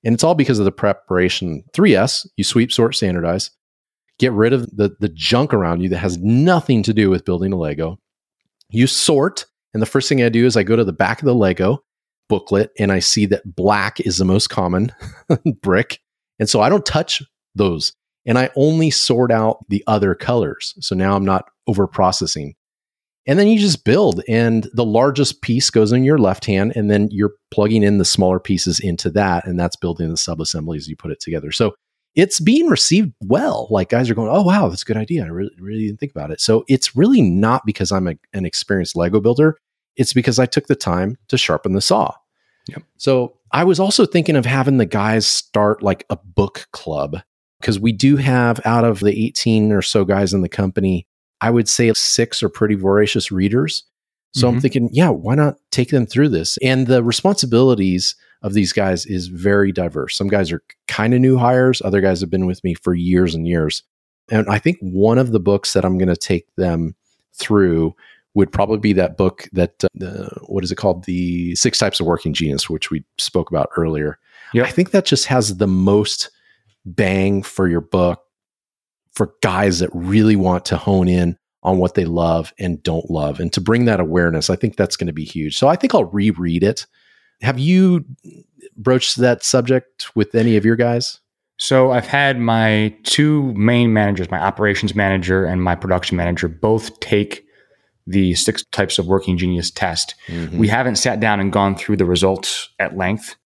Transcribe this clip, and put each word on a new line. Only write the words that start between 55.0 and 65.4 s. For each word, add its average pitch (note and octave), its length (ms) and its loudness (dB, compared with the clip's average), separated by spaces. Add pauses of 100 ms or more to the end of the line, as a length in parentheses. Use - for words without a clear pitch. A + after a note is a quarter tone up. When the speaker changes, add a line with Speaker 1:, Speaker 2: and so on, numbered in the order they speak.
Speaker 1:
why G2+ 260 -2
not D3 200 2 (160)
take B2+ 180 -2
them B2+ 160 2
through C#3+ 240 2
this? E2+ 320 -2
And C3 240 2
the B2 160 4
responsibilities A#2 1120 2 (260)
of G2 120 -6
these G2+ 200 0
guys F#2+ 320 0
is F2+ 220 -6
very G2 440 0
diverse. E2 460 -6
Some G2+ 100 -4
guys F#2+ 240 0
are E2 100 -6 (260)
kinda A#2 300 0
new C3 200 4
hires. B2+ 440 2
Other G2 200 0
guys F#2 180 2
have F#2 100 -4
been F#2 160 -2
with F2+ 180 -4
me F2+ 100 -2
for F2+ 200 -4
years F2 420 2
and E2 120 -4
years. D#2+ 360 -2 (460)
And A2 200 0
I G#2 100 0
think F3 220 -2
one G2 360 2
of B2+ 140 0
the A2 80 0
books G2 340 0